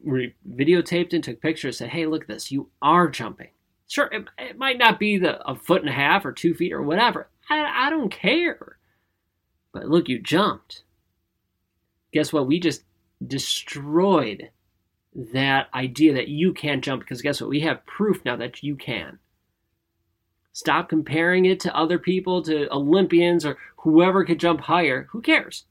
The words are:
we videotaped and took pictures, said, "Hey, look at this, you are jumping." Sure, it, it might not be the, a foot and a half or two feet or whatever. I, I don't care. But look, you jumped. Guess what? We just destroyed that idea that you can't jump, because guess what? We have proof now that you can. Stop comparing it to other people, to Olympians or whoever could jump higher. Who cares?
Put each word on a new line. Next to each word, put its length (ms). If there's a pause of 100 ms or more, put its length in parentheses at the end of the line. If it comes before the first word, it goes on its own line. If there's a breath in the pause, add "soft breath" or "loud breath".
we 300 (140)
videotaped 640
and 120
took 160
pictures, 380
said, 120
"Hey, 160
look 160
at 60
this, 240
you 180 (100)
are 280
jumping." 400 (400)
Sure, 180
it, 220 (100)
it 180
might 220
not 220
be 180
the, 300
a 80
foot 240
and 100
a 20
half 320
or 80
two 220
feet 180
or 100
whatever. 460 (220)
I, 360
I 40
don't 200
care. 680 (920)
But 160
look, 200
you 120
jumped. 640 (1300)
Guess 200
what? 140
We 140
just 240 (400)
destroyed 1300 (640)
that 600
idea 400
that 140
you 240
can't 320
jump, 180
because 180
guess 200
what? 100
We 100
have 240
proof 400
now 120
that 260
you 140
can. 420 (1400)
Stop 340
comparing 560
it 160
to 160
other 220
people, 460
to 280
Olympians 720
or 140 (200 loud breath)
whoever 460
could 160
jump 220
higher. 480
Who 100
cares? 500